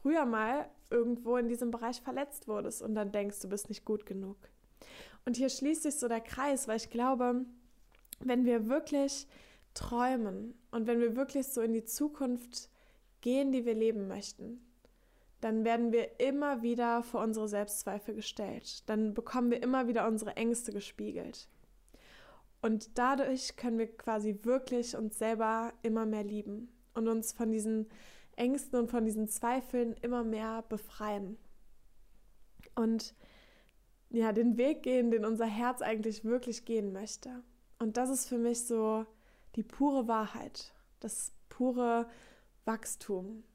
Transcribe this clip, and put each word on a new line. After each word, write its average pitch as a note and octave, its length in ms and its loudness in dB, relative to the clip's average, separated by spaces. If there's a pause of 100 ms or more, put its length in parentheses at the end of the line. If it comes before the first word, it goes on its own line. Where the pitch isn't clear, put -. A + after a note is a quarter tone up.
früher D4+ 240 4
mal A#3 420 0 (220)
irgendwo A#3+ 480 2
in A#3+ 100 2
diesem A#3+ 220 0
Bereich A#3+ 320 -4
verletzt C#4 460 -6
wurdest G#3+ 340 -4
und G#3+ 140 -2
dann G3+ 160 -2
denkst, G3+ 300 -2
du F#3 80 -8
bist G#3 200 -6
nicht - 160 -10
gut G#3+ 220 -2
genug. F#3+ 300 -8 (880)
Und A#3+ 120 0
hier C4 120 4
schließt D4 340 0
sich D4 120 0
so A#3+ 120 -2
der A3+ 140 0
Kreis, C4 460 -2
weil A3 100 0
ich A3+ 120 -6
glaube, B3 560 2 (720)
wenn B3 260 4
wir A#3 220 6
wirklich C#4 600 0 (460)
träumen A#3 840 0 (160)
und A3+ 160 -2
wenn A#3 120 4
wir A3+ 160 4
wirklich C4+ 320 0
so - 140 -2
in A3+ 120 2
die A3+ 120 -2
Zukunft C4 840 -4 (520)
gehen, C4+ 300 2
die B3 140 0
wir A3+ 100 2
leben A3 320 2
möchten, G3+ 580 -10 (760)
dann A3 220 2
werden A#3 280 4
wir - 280 2
immer C#4 440 2
wieder A#3+ 400 2
vor A#3 180 -2
unsere A3 260 0
Selbstzweifel G#3 680 -4
gestellt. A3 760 -8
Dann G#3+ 240 2
bekommen A#3+ 380 2
wir A#3+ 100 2
immer B3+ 260 2
wieder A3+ 200 2
unsere A3 280 -2
Ängste A#3 380 0
gespiegelt. - 760 -8 (1120)
Und A3 360 0
dadurch C4 580 2
können A#3 220 0
wir A3+ 100 0
quasi G#3+ 540 -2
wirklich B3 560 0
uns G#3+ 200 -4
selber A3+ 640 0
immer A3 240 0
mehr G#3+ 180 0
lieben G#3 460 -6 (240)
und A3+ 140 0
uns A3+ 240 0
von A3+ 200 0
diesen A3 360 0 (480)
Ängsten B3+ 420 0
und A#3 120 2
von A#3 160 2
diesen G#3+ 240 0
Zweifeln A#3+ 720 0
immer A#3+ 220 0
mehr A3 440 -2
befreien. G#3 680 -6 (1400)
Und A3+ 380 0 (960)
ja, A3+ 220 2
den A3+ 260 4
Weg D4 260 4
gehen, B3 280 4
den A3+ 120 4
unser A3+ 220 0
Herz A#3+ 360 -2
eigentlich A3 440 -2
wirklich A#3+ 400 -2
gehen G#3+ 260 0
möchte. A3+ 520 -10 (340)
Und A3+ 200 -2
das B3+ 120 2
ist C4 180 0
für B3 100 0
mich A#3 280 2
so A3 400 2 (500)
die G#3+ 80 0
pure C4+ 440 2
Wahrheit, - 680 -4 (260)
das - 320 -6 (160)
pure A#3+ 600 2 (580)
Wachstum, A3 760 -4 (120)